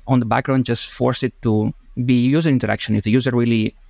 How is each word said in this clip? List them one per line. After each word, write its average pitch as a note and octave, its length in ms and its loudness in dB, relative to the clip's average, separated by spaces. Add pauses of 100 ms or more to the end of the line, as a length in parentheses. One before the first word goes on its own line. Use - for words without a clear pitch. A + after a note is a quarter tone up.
on B2+ 140 2
the A2+ 60 -2
background, B2+ 400 0
just - 240 -4
force B2 320 -2
it - 200 -6
to A2 300 0 (320)
be B2+ 100 2
user C#3 340 2
interaction. G#2+ 460 0
If G#2 100 0
the G#2+ 60 -2
user B2+ 220 2
really A#2 420 0 (160)